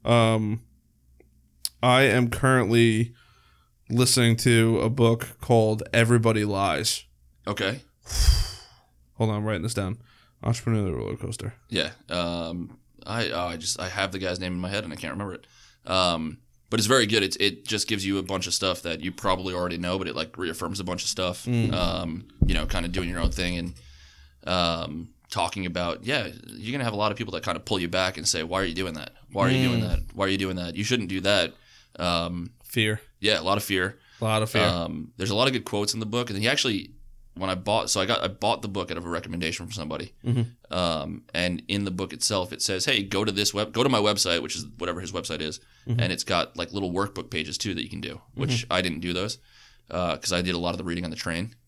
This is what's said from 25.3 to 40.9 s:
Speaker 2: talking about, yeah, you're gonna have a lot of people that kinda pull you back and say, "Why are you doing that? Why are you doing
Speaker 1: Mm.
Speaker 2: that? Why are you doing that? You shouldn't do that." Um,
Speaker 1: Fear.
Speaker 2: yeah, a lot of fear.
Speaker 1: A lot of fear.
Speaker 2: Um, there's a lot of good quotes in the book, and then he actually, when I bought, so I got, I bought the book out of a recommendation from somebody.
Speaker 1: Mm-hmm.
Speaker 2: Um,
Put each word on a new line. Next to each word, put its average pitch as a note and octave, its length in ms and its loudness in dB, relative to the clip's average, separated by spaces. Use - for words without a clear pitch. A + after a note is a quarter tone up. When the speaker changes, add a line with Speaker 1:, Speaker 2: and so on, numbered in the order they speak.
Speaker 2:
talking F#2 360 -2
about, F2 380 -4
yeah, A#2+ 240 -4
you're A2 260 -10
gonna C3+ 120 -4
have A2+ 80 -2
a G#2 40 -6
lot G#2 160 2
of G#2 60 -6
people A2+ 140 -6
that D#2+ 120 -6
kinda E2+ 160 -4
pull - 180 -2
you F2 100 -2
back F#2 280 0
and D#2 100 -4
say, D#2+ 160 0
"Why F2 180 -2
are G2 40 0
you E2+ 100 -4
doing F2 200 -4
that? D2 180 -12
Why G2 160 2
are - 20 4
you C3 180 4
doing A#2+ 140 2
Speaker 1:
Mm. - 60 -2
Speaker 2:
that? - 120 2
Why G2 120 0
are - 20 2
you F#2+ 100 2
doing F#2+ 180 -2
that? F2 200 -6
You G2+ 80 -2
shouldn't G#2+ 240 0
do F#2+ 140 -4
that." F#2 320 2
Um, E2+ 520 -2
Speaker 1:
Fear. G#2+ 360 0
Speaker 2:
yeah, G2+ 200 2
a - 20 -8
lot F#2+ 140 2
of G2+ 80 -2
fear. F#2+ 340 0
Speaker 1:
A A#2 40 -4
lot A2 180 2
of A2 80 -2
fear. A2 140 2
Speaker 2:
Um, E2 520 -2
there's F#2 140 -4
a G2 40 0
lot A#2+ 140 4
of C3+ 40 2
good A#2+ 120 -2
quotes G#2 300 -2
in A2+ 60 -6
the A2 60 -6
book, A#2 240 -4
and G2 60 -6
then G2+ 60 -2
he A2+ 60 4
actually, B2+ 440 0
when F#2+ 160 -4
I F#2+ 60 0
bought, G#2 340 0
so G2+ 100 2
I F#2+ 60 2
got, G#2+ 160 0
I F#2 60 0
bought G2+ 340 -2
the A2+ 60 -6
book F#2 240 -4
out E2 40 -6
of F2 100 -10
a - 20 -8
recommendation E2+ 580 -6
from F2 60 -12
somebody. D#2 400 -8
Speaker 1:
Mm-hmm. A#2+ 480 -2
Speaker 2:
Um, E2 500 -2